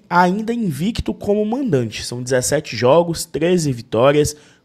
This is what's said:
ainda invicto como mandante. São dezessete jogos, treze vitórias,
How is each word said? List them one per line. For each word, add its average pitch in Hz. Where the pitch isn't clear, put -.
ainda 185
invicto 208
como 208
mandante. 208
São 123
dezessete 127
jogos, 160
treze 160
vitórias, 135